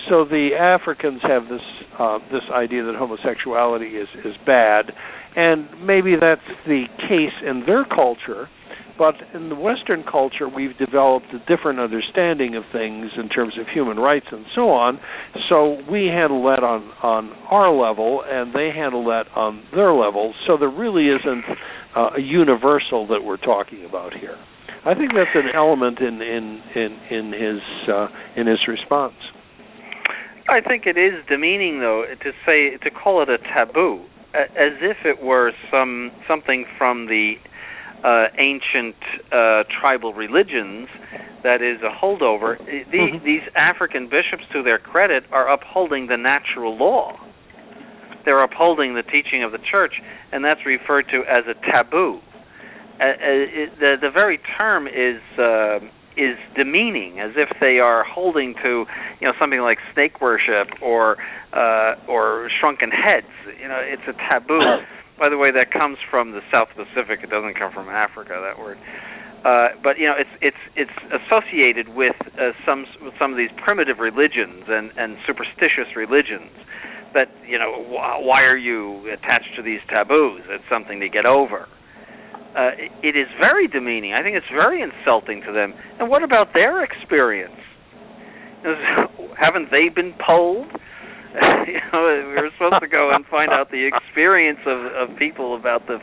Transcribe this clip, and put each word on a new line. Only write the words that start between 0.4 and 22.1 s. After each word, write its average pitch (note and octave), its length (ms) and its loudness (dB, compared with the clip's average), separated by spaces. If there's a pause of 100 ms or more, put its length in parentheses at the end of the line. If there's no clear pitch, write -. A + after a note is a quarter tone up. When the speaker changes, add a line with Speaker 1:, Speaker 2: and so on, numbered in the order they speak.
Speaker 1:
Africans E3 680 2
have A#2+ 260 0
this, B2 160 -10 (340)
uh, A2 200 0 (120)
this C3 120 -2 (100)
idea A#2+ 320 -2
that A2+ 100 -4
homosexuality A#2 1040 -2
is, G2+ 80 -8 (180)
is G#2 100 -8 (120)
bad, A2 460 4 (420)
and D#3+ 320 2 (180)
maybe F#3+ 360 4
that's D#3+ 260 2 (180)
the C#3 200 0 (240)
case D#3+ 260 2 (100)
in B2+ 220 -6
their A#3+ 200 4
culture, B2 600 0 (500)
but D#3 200 4 (180)
in E3 140 -10
the D3 80 -6
Western F#3+ 520 -2
culture, C3+ 400 0
we've C3+ 300 -6
developed C3 560 2
a A#2 60 -12 (100)
different D3 300 0
understanding B2 760 -2
of A2+ 160 -8
things A2 480 -6
in A2 100 -8
terms A#2 300 -2
of A2+ 80 -10
human A#2 320 -2
rights C#3 320 2
and G#2+ 240 -14
so A#3+ 160 2
on. B2+ 300 2 (480)
So D3+ 300 4 (120)
we G3+ 160 0
handle D3+ 380 2
that C3 180 4
on, A#2 200 0 (200)
on A2 300 0 (180)
our F#3+ 240 6
level, A#2 500 0
and B2+ 300 -6
they D3+ 180 -2
handle C3+ 340 -4
that A2+ 180 0 (100)
on G#2+ 300 -4 (100)
their F#3 180 6
level. G#2+ 420 2 (120)
So E3+ 100 4
there C#3 140 0
really E3+ 380 0
isn't C3+ 340 0 (540)
uh, A#2 200 0